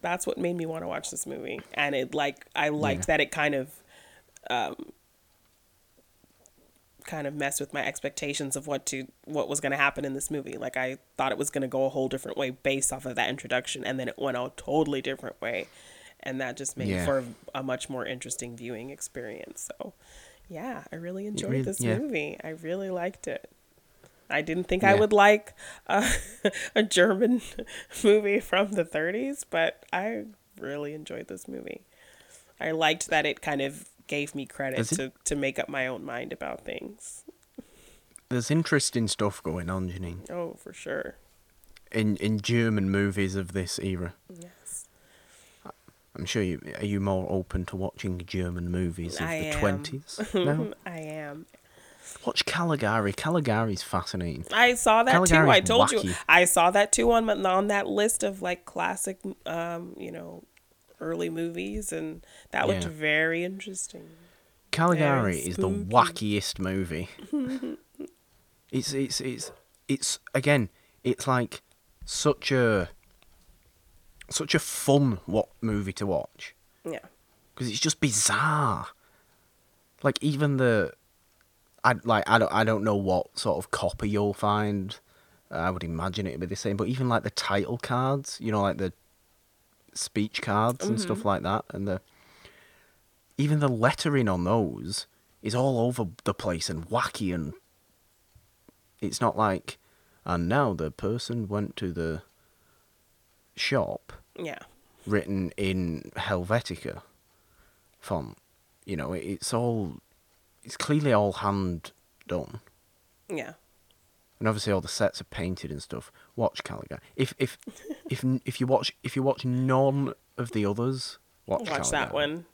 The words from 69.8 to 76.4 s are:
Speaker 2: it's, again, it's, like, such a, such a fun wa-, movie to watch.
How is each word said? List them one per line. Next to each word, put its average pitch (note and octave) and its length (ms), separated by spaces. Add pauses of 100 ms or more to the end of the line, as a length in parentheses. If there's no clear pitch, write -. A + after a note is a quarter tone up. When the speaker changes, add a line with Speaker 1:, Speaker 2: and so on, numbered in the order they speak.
Speaker 2:
it's, - 320 (120)
again, C3+ 360 (340)
it's, - 240
like, B2+ 340 (440)
such - 480
a, A2 360 (1400)
such - 260
a D3+ 60
fun C#3 640
wa-, G2 220 (120)
movie G#2 340
to G#2 120
watch. - 480 (300)